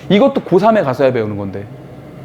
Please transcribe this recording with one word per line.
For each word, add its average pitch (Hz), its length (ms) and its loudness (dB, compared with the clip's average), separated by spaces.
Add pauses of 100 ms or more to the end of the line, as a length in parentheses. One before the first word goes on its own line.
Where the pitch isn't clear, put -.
이것도 202 340 2
고삼에 202 400 2
가서야 131 300 0
배우는 107 240 -4
건데. 101 280 -8 (600)